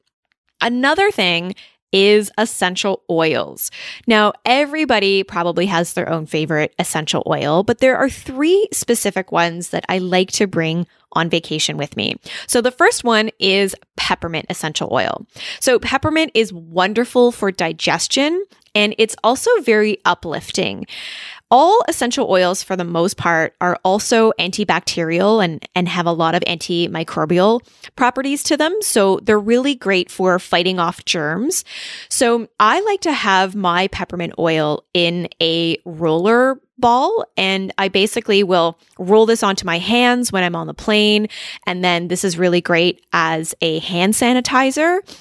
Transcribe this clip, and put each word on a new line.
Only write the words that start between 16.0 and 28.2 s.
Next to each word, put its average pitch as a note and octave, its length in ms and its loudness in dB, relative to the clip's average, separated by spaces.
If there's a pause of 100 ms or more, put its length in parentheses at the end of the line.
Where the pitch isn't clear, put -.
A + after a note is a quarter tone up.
is G#3+ 180 -4
wonderful G3+ 800 0
for G3 220 -4
digestion, F#3+ 920 -2 (300)
and G#3 240 0
it's A3 240 2
also B3+ 260 2 (120)
very G#3+ 440 2
uplifting. - 840 -4 (640)
All E4+ 340 6
essential B3 420 -2
oils, F3+ 360 2
for F#3+ 100 -6
the F3+ 80 -4
most E3+ 340 -2
part, E3 440 0
are F3+ 240 0
also G#3+ 560 2
antibacterial F3+ 1040 0
and, E3 200 -4 (120)
and F3+ 120 0
have E3+ 180 -2
a E3+ 60 2
lot E3 220 0
of F3 80 0
antimicrobial E3+ 1160 0 (340)
properties C4+ 500 -2